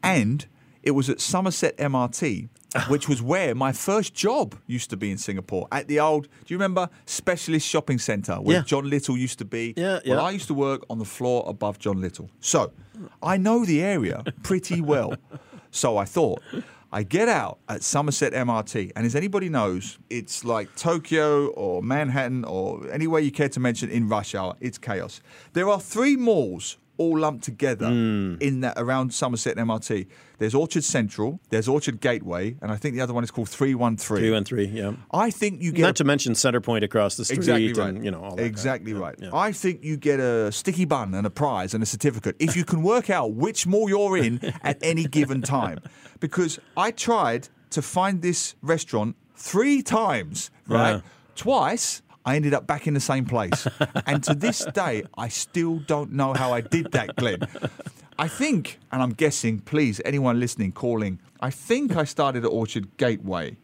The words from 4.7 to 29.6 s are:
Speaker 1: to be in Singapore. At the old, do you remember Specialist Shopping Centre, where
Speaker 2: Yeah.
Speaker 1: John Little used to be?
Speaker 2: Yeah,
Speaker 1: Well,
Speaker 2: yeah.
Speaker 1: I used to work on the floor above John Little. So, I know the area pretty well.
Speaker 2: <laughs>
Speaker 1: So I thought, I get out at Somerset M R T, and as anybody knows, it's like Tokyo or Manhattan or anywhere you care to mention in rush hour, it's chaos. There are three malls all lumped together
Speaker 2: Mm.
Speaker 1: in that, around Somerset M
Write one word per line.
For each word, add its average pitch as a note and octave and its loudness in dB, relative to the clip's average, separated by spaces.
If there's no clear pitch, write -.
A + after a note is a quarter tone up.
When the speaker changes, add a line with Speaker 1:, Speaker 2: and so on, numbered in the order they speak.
Speaker 1:
to G#2+ -6
be G2+ -2
in F#2 -4
Singapore. F#2+ -4
At C#3 -4
the D3 2
old, D3+ 2
do - -20
you F3 -4
remember F#3 0
Specialist D#3+ 0
Shopping D3 2
Centre, G2 -2
where D#3 6
Speaker 2:
Yeah. E3 4
Speaker 1:
John C#3 0
Little C#3 0
used B2+ -2
to A#2+ -8
be? A2+ -4
Speaker 2:
Yeah, F#3 -2
Speaker 1:
Well, C3 2
Speaker 2:
yeah. C3+ 4
Speaker 1:
I E3+ 0
used F#3+ -8
to D#3 0
work C#3 0
on A2+ -6
the A2 -4
floor B2 0
above G#2 -4
John G2 -2
Little. - -6
So, E3 0
I F3+ 2
know A3 4
the E3 4
area D#3 0
pretty F#3 0
well. D3 2
Speaker 2:
<laughs> - -20
Speaker 1:
So B2 0
I - 2
thought, A#2+ 0
I G#2 -2
get F3 2
out C#3+ 0
at G#2+ -6
Somerset C#3+ 0
M B2 0
R A2+ 2
T, G2+ -6
and A2 -2
as A#2 0
anybody F#3+ -2
knows, G#2 -2
it's - -8
like A2 -2
Tokyo D3+ 2
or F#2 -2
Manhattan C3 -2
or F#2 -6
anywhere D#3+ 2
you C#3+ 2
care C#3+ 2
to C3+ -4
mention B2 0
in A2+ 2
rush G#2 -2
hour, F#2 -4
it's - -8
chaos. G2 -6
There F3+ 2
are G3+ 4
three C4 2
malls F3 0
all E3 2
lumped D3+ 0
together A#2 -2
Speaker 2:
Mm. G#2+ 2
Speaker 1:
in C#3 0
that, B2+ -2
around C3 0
Somerset A#2+ -2
M A2+ 0